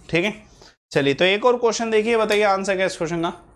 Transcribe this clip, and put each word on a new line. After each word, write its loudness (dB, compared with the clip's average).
ठीक 0
है। -4
चलिए, 2
तो 0
एक 2
और 4
क्वेश्चन -2
देखिए, 2
बताइए 0
आंसर 0
क्या -2
है 2
इस -6
क्वेश्चन -4
का। -4